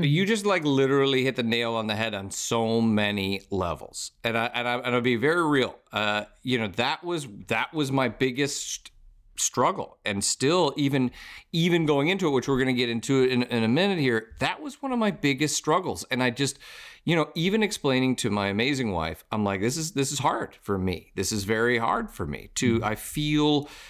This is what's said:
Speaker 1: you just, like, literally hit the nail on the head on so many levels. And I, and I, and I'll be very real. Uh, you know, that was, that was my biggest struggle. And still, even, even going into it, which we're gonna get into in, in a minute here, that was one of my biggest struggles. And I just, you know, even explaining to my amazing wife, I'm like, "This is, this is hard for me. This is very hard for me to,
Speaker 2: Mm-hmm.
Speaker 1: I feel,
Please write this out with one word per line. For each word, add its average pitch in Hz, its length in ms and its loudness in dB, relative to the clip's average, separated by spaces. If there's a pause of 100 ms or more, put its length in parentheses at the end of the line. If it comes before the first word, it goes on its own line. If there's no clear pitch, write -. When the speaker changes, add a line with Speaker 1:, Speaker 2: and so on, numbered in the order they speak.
Speaker 1:
you 156 240 2
just, 202 200 0
like, 185 180 2
literally 135 600 2
hit 131 120 0
the 123 80 -2
nail 117 300 0
on 110 140 -2
the 107 80 -2
head 110 180 -2
on 98 160 -8
so 113 520 0
many 104 680 0
levels. 90 600 -6 (120)
And 113 140 0
I, 117 160 -2
and 120 140 -4
I, 123 120 0
and 123 140 -2
I'll 123 80 2
be 120 140 2
very 156 320 2
real. 131 320 2 (120)
Uh, 104 340 0 (180)
you 123 160 0
know, 110 100 -2
that 120 340 -4
was, 170 240 -6 (200)
that - 260 -2
was 147 180 -2
my 131 180 2
biggest 131 840 -4 (460)
struggle. - 640 -2
And 101 200 -2
still, 156 540 2
even, 135 340 2 (400)
even 165 340 2
going 147 240 4
into 185 180 0
it, 143 40 2
which 127 160 2
we're 139 100 2
gonna 131 160 2
get 123 160 0
into 127 340 2
in, 127 200 4
in 120 200 0
a 110 40 2
minute 175 320 2
here, 120 300 0 (100)
that 165 220 -2
was 294 200 -12
one 269 100 -6
of 247 80 -2
my 214 120 2
biggest 143 440 0
struggles. 151 540 -2
And 127 140 0
I 127 80 2
just, 135 260 -2 (480)
you 165 100 2
know, 151 200 2
even 196 280 2
explaining 131 540 2
to 113 120 -2
my 101 180 0
amazing 120 440 0
wife, 82 400 -4
I'm 107 140 0
like, 98 160 -2
"This 127 160 0
is, 160 160 -6
this 139 180 -2
is 143 80 -4
hard - 420 -2
for 101 160 -2
me. 92 380 -4
This 92 160 -2
is 101 140 -4
very 113 320 2
hard 202 340 -2
for - 140 -8
me 71 300 -10
to, 120 220 2
Speaker 2:
Mm-hmm. 107 60 -2
Speaker 1:
I 107 120 -2
feel, 151 720 0 (200)